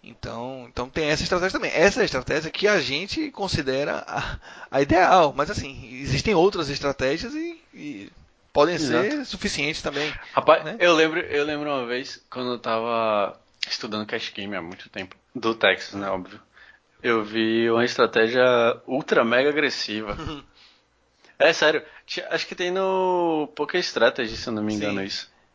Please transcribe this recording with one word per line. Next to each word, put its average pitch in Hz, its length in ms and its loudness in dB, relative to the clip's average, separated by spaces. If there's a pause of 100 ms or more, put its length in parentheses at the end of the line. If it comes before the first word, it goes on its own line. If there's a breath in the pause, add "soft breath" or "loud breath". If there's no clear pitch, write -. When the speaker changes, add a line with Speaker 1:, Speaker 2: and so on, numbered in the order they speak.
Speaker 1:
Então, 120 640 -12
então 127 200 -8
tem 156 220 -2
essa 156 140 0
estratégia 185 340 0
também. 175 160 -4
Essa 202 260 4
é - 20 4
a - 20 4
estratégia 147 480 -2
que 202 160 0
a 202 120 4
gente 185 520 -4
considera 143 720 -2
a, - 320 -6 (320 loud breath)
a 139 100 2
ideal, 175 560 6
mas 143 140 -2
assim, 135 380 -8 (120)
existem 139 340 0
outras 170 360 4
estratégias 143 640 -2
e, 330 260 -8 (140)
e 139 380 -14 (400)
podem 160 240 4
Speaker 2:
Exato. 127 340 2
Speaker 1:
ser 294 160 -4
suficientes 160 560 -6
também, 147 300 -4 (200)
Speaker 2:
Rapaz, 156 320 4
Speaker 1:
né? 156 140 -8
Speaker 2:
eu 175 160 6
lembro, 160 240 4
eu 147 260 -2
lembro 147 240 -4
uma 135 160 -2
vez, 123 460 -6
quando 123 220 -4
eu 120 80 -6
tava 113 760 0 (300)
estudando 107 380 -6
cash 110 260 -8
game 104 220 -8
há 90 80 -6
muito 90 260 -14
tempo, - 280 -12 (180)
do 113 200 -2
Texas, 101 400 0
né, 101 140 -6
óbvio, 95 320 -6 (640 soft breath)
eu 113 220 2
vi 113 440 2
uma 117 160 4
estratégia 120 600 4 (420)
ultra 131 380 2
mega 123 260 4
agressiva. 110 680 -4
Speaker 1:
<laughs> 151 300 -10 (920 soft breath)
Speaker 2:
É 156 120 6
sério, 156 320 2 (200 loud breath)
ti-, - 260 -8
acho - 180 -2
que 220 80 -10
tem 180 160 -2
no 180 840 0
Poker 147 260 -2
Strategy, 117 560 0
se - 120 -8
eu 117 40 -4
não 107 100 -2
me 107 120 -2
engano, 101 260 -2
Speaker 1:
Sim. 98 60 -4
Speaker 2:
isso. - 240 -10 (240)